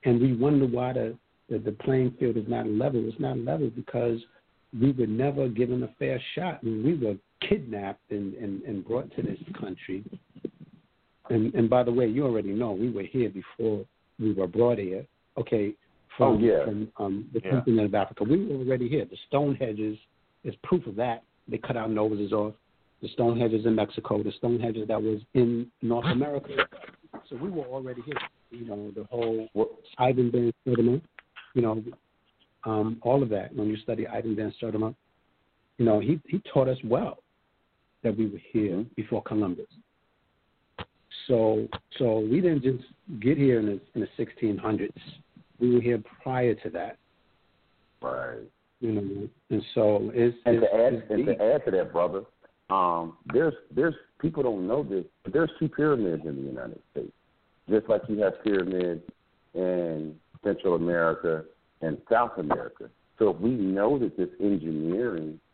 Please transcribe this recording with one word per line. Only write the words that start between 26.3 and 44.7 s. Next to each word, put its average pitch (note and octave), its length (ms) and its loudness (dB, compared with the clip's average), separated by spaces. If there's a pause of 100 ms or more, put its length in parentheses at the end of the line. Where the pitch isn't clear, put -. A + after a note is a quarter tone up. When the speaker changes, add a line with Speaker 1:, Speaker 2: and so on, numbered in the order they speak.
Speaker 1:
So C3+ 80 -12
we D#3 140 -8
were D#3 160 -6
already B2+ 340 -10
here. C#3 160 -8 (340)
You A#2 140 -14
know, G#2 280 -10
the G#2+ 120 -10
whole A2+ 480 -2
Speaker 2:
What? G#2+ 180 0 (280)
Speaker 1:
Ivan B2+ 320 4
Van A#2+ 220 2 (140)
Sertima, A#2+ 360 4 (500)
you C3 80 2
know, A2 240 0 (800)
um, A2 380 0
all C3+ 200 4
of B2 60 0
that. G2+ 260 -4
When G#2+ 140 -2
you G#2+ 80 -2
study A2 300 -4
Ivan G#2+ 280 -4
Van G#2+ 280 -4
Sertima, A2 320 -2 (840)
you B2 80 2
know, G#2+ 160 6
he, C#3 260 2
he A#2 120 -2 (120)
taught C3 180 4
us B2+ 160 0
well B2 340 0 (840)
that A2 140 0
we A2 140 2
were G2+ 100 -12 (120)
here G#2 240 2
Speaker 2:
Mm-hmm. A2+ 180 -6
Speaker 1:
before G#2+ 280 -4
Columbus. G#2 440 -2 (1600)
So, A2 420 4 (300)
so A2+ 220 2
we A2+ 200 2
didn't E3 220 2
just B2+ 220 0 (360)
get C3 160 4
here C3+ 220 6
in G#2+ 80 2
the, G2+ 140 -2 (140)
in - 60 -2
the G#2+ 160 -2
sixteen A2 400 -2
hundreds. G#2 400 -2 (640)